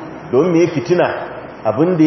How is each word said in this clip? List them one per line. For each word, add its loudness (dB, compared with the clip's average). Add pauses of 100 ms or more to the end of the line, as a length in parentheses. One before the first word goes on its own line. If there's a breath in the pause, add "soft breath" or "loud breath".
(320)
Domin 4
me 4
fitina? -2 (340)
Abin 0
da 4